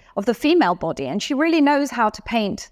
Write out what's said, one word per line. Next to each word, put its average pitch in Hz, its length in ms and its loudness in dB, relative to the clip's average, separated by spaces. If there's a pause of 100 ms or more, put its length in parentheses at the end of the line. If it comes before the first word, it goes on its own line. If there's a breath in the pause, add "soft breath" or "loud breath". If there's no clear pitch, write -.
(160 soft breath)
of 202 100 -4
the 233 80 2
female 294 400 2
body, 151 320 -4
and 156 160 -4
she - 100 -6
really 320 280 2
knows 285 300 2
how 233 200 0
to - 120 -10
paint 214 500 -4